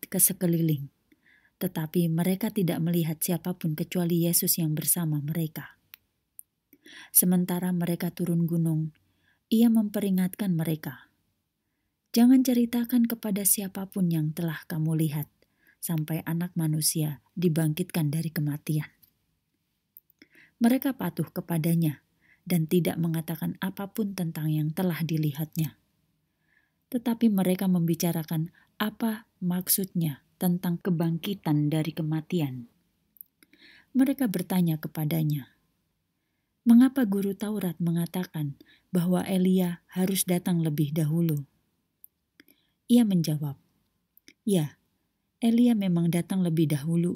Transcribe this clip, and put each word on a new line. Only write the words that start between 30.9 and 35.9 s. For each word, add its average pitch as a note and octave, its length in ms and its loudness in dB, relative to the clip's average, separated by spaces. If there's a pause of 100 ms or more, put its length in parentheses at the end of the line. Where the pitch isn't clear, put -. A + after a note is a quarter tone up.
dari D#3 240 0
kematian. D#3 800 -4 (1200)
Mereka C4+ 400 2
bertanya F3 480 0
kepadanya, D3+ 720 -2 (1120)